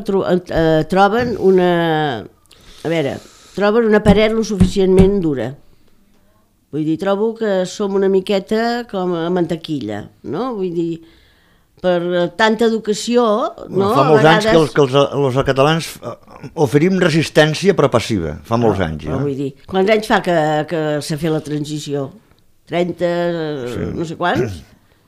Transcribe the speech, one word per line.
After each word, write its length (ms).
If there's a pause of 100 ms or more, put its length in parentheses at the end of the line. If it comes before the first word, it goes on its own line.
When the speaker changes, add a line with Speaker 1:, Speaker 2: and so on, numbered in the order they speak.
Speaker 1:
tro-, 240
eh, 580
troben 520
una, 320 (500)
a 720
veure, 220 (420)
troben 320
una 160
paret 320
lo 80
suficientment 760
dura. 320 (1200)
Vull 100
dir, 160
trobo 360
que 300
som 300
una 140
miqueta 760
com 280
a 140
mantequilla, 720 (200)
no? 340
Vull 180
dir, 160 (880)
per, 240
eh, 240 (100)
tanta 320
educació... 560 (440)
No? 260
Speaker 2:
Fa 100
Speaker 1:
A 60
Speaker 2:
molts 180
anys 220
que 20
Speaker 1:
vegades 80
Speaker 2:
els, 140
que 100
els, 140 (320)
els 160
catalans, 500
eh, 600
oferim 440
resistència 720
però 160
passiva, 520
fa 180
molts 240
Speaker 1:
No, 60
Speaker 2:
anys, 180
Speaker 1:
però 140
Speaker 2:
eh? 20
Speaker 1:
vull 160
dir, 100 (140)
quants 320
anys 160
fa 100
que, 160 (280)
que 180 (140)
s'ha 200
fet 140
la 80
transició? 680 (600)
Trenta, 360
eh, 640
Speaker 2:
Sí. 240
Speaker 1:
no 160
sé 80
quants, 460 (460)